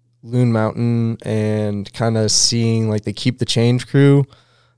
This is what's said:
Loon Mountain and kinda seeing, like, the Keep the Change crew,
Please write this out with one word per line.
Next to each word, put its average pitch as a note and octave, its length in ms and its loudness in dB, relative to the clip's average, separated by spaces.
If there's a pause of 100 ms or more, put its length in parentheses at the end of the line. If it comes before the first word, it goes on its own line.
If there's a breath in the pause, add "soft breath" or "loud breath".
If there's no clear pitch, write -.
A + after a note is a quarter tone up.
(220)
Loon A#2+ 300 0
Mountain A#2 720 -2
and G#2+ 720 -4
kinda A2+ 360 -2
seeing, A2+ 600 0
like, G#2+ 140 -2
the A2+ 100 -6
Keep - 280 -2
the A#2 40 -2
Change A#2+ 440 0
crew, C#3 360 4 (540 soft breath)